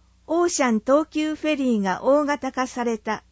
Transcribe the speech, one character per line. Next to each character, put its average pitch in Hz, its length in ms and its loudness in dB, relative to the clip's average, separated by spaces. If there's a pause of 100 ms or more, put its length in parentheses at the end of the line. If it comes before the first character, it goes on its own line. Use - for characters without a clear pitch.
(280)
オ 339 180 2
ー 349 40 2
シ 294 140 0
ャ 247 80 2
ン 214 80 2
東 285 280 2
急 311 280 -4
フ 302 140 -6
ェ 302 60 2
リ 254 220 0
ー 202 40 -2
が 190 220 -2
大 285 220 4
型 277 260 -4
化 262 140 -4
さ 247 180 -6
れ 233 140 -2
た。 214 340 -6